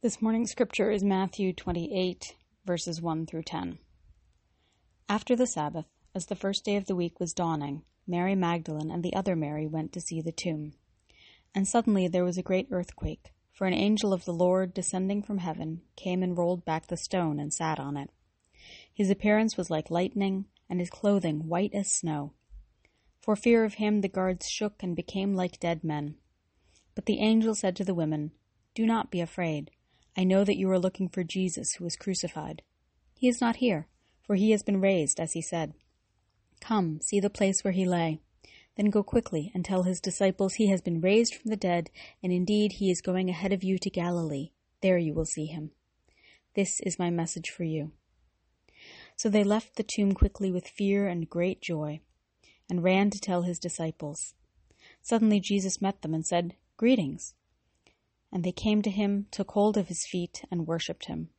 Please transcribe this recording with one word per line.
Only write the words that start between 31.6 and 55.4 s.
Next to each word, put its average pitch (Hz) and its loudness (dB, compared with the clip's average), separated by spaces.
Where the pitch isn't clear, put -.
who 175 -10
was 170 -4
crucified. 160 -6
He 254 2
is 240 2
not 233 2
here, 214 0
for - 0
he 208 6
has 208 4
been 196 2
raised, 185 4
as 165 -4
he 165 -4
said. 156 -4
Come, 170 0
see 202 2
the 202 0
place 196 0
where 196 2
he 185 2
lay. 165 2
Then 208 2
go 202 2
quickly 180 0
and 180 -2
tell 185 2
his 180 0
disciples 190 0
he 208 4
has 185 4
been 165 -2
raised 214 4
from - -6
the 214 -2
dead, 175 0
and 180 0
indeed 202 2
he 196 0
is 175 0
going 185 0
ahead 185 -2
of 190 -2
you 190 0
to 196 -4
Galilee. 165 -2
There 185 4
you 160 0
will 160 0
see 156 -6
him." 156 -8
This - 0
is 175 -4
my 175 2
message 170 -4
for - -8
you. 156 -2
So - -2
they 208 4
left 208 0
the 214 -4
tomb 196 2
quickly 196 2
with 180 -4
fear 202 0
and 175 -4
great 180 -2
joy, 151 -6
and 180 -2
ran 190 4
to 202 -8
tell 180 0
his 175 -2
disciples. 160 -8
Suddenly 214 4
Jesus 190 0